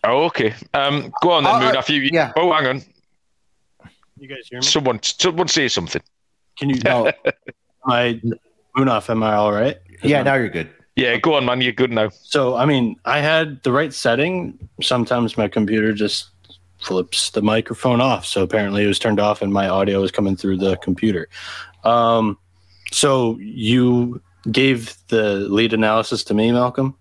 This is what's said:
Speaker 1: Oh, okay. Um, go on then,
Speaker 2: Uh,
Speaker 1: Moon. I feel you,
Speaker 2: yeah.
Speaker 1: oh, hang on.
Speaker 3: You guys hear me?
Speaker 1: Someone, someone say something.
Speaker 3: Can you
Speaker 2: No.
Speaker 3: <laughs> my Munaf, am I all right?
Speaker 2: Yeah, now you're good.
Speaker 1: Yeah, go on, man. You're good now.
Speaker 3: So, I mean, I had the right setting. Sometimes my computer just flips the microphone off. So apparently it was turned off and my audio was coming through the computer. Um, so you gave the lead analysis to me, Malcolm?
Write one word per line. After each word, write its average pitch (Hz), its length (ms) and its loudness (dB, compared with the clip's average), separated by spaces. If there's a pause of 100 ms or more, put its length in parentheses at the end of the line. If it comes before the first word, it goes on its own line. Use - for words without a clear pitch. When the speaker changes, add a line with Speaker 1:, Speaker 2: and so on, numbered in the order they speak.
Speaker 1:
Oh, 131 200 2
okay. 117 280 0 (220)
Um, 143 380 0 (100)
go 175 80 4
on 156 140 2
then, 139 100 4
Speaker 2:
Uh, 233 60 2
Speaker 1:
Moon. 131 160 2
I 131 40 0
feel 147 220 -2
you, 135 100 0
Speaker 2:
yeah. 156 240 0
Speaker 1:
oh, 170 160 2
hang 151 140 0
on. 131 160 -2 (1400)
Speaker 3:
You 135 100 -20
guys 135 220 -18
hear 123 80 -12
me? 131 80 -4
Speaker 1:
Someone, 127 360 0
someone 170 460 -2
say 139 200 0
something. - 340 -4 (560)
Speaker 3:
Can 139 100 -4
you 131 160 0
Speaker 2:
No. 123 260 2 (380)
Speaker 3:
<laughs> - 380 -16
my 120 340 0 (560)
Munaf, 127 320 0
am 113 140 0
I 107 120 2
all 104 180 2
right? 117 260 0 (240)
Speaker 2:
Yeah, 139 200 2
now 139 120 2
you're 123 160 0
good. 82 180 -6 (280)
Speaker 1:
Yeah, 123 200 2
go 160 180 2
on, 131 120 2
man. 123 160 0
You're 123 100 0
good 127 180 0
now. 110 200 0
Speaker 3:
So, 127 460 -2
I 127 100 2
mean, 127 300 2 (100)
I 139 140 0
had 156 420 0
the 127 100 0
right 143 220 0
setting. 156 640 -2 (240)
Sometimes 120 560 0
my 104 100 0
computer 107 460 0
just 104 340 -4 (520)
flips - 500 -4
the 110 100 -2
microphone 113 600 0
off. 120 240 0
So 98 160 -2
apparently 101 420 0
it 104 40 2
was 98 100 0
turned 104 220 0
off 104 200 0
and 98 120 -2
my 98 160 0
audio 98 340 0
was 95 80 0
coming 98 260 -2
through 95 220 -2
the 95 200 0
computer. 95 500 -2 (560)
Um, 117 520 2 (540)
so 127 500 0
you 120 800 0 (300)
gave 127 460 0 (120)
the 107 260 2 (140)
lead 110 240 2
analysis 110 520 0
to 104 100 -2
me, 110 160 2
Malcolm? 123 500 0